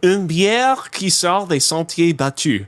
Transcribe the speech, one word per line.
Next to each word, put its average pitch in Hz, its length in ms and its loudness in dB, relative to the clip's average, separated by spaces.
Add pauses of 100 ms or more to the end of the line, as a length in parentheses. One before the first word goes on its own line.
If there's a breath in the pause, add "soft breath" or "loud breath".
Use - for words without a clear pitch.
Une 185 260 2
bière 220 640 0
qui 196 200 -4
sort 185 360 0
des 165 120 0
sentiers 165 540 0
battus. 135 540 -2